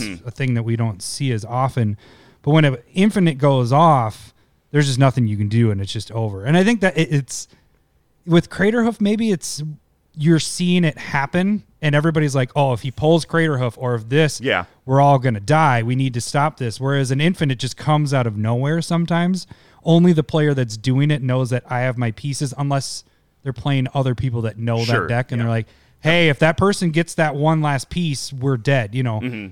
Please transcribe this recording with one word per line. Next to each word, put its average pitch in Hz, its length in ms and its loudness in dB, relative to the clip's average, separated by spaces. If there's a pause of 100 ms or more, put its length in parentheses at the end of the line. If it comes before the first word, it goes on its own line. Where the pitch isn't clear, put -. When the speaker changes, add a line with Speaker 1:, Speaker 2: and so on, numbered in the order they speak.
Speaker 1:
Mm-hmm. 95 240 -10
Speaker 2:
a 123 40 -10
thing 127 240 -4
that 117 80 -2
we 110 140 -2
don't 110 260 -4
see - 300 -6
as 104 120 -4
often. 120 540 -2 (440)
But 143 100 0
when 156 120 6
an 131 140 0 (160)
infinite 185 440 2
goes 131 340 2
off, 139 600 2 (380)
there's 147 160 2
just 131 120 -2
nothing 131 280 4
you 104 100 -2
can 104 120 -2
do, 113 220 2
and 98 120 -2
it's 98 100 -8
just - 200 -10
over. 104 320 -6
And 147 120 2
I 185 80 6
think 226 160 2
that 185 160 0
it, 160 160 0
it's, - 360 -4 (760)
with 170 220 2
Craterhoof, 220 540 0
maybe 214 300 2
it's, - 300 -6 (540)
you're 156 240 4
seeing 180 440 0
it 151 120 0
happen, 180 680 -2 (180)
and 151 120 2
everybody's 151 400 2
like, 127 220 0
"Oh, 139 160 2
if 117 80 -4
he 135 100 -8
pulls 156 360 2
Craterhoof, 147 500 0
or 123 180 -4
if 110 140 -6
this, 147 320 2
Speaker 1:
Yeah. 104 240 0 (220)
Speaker 2:
we're 135 160 4
all 143 160 6
gonna 120 220 -2
die. 135 420 2
We 120 140 -2
need 131 180 -2
to 120 80 -6
stop 151 340 -2
this." 120 240 -6
Whereas 139 300 0
an 135 100 0
infinite 151 380 0
just - 180 -6
comes 151 380 0
out 123 120 2
of 107 120 -4
nowhere 123 420 -2
sometimes. 170 680 -2 (360)
Only 170 320 6
the 156 80 2
player 151 320 0
that's 113 240 -4
doing 131 320 0
it 143 100 -2
knows 127 300 -2
that 123 180 -2
I 123 120 -4
have 127 180 -2
my 120 140 -2
pieces, 139 440 -6
unless 139 480 -4 (380)
they're 135 100 -6
playing 135 400 -2
other 131 220 0
people 117 280 -4
that 107 140 -6
know 117 280 -2
Speaker 1:
Sure, 113 180 2
Speaker 2:
that 80 60 -4
deck, 123 240 -2
and 120 80 -2
Speaker 1:
yeah. 117 40 -2
Speaker 2:
they're 117 60 -2
like, 113 160 -2 (340)
"Hey, 165 300 2
if 139 80 -2
that 160 180 2
person 190 360 0
gets 165 240 -2
that 151 200 0
one 156 240 2
last 143 300 -2
piece, 160 420 -4
we're 135 240 -2
dead," 113 380 0
you 131 80 -2
know? 113 180 -2
Speaker 1:
Mm-hmm. 113 320 -8